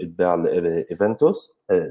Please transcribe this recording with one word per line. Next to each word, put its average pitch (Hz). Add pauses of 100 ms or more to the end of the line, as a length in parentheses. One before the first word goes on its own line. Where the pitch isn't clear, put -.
اتباع 87
لايفنتوس، 87 (160)
آه، 87